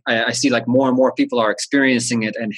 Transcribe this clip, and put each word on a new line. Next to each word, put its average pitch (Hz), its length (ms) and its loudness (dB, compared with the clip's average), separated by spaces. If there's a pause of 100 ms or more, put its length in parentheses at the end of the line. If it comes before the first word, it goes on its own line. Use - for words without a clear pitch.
I, 113 180 0
I 120 80 -2
see, 131 180 0
like, 117 180 0
more 131 180 4
and 127 80 2
more 127 200 2
people 139 240 -2
are 110 120 2
experiencing 120 720 0
it 107 120 -6
and 113 220 -6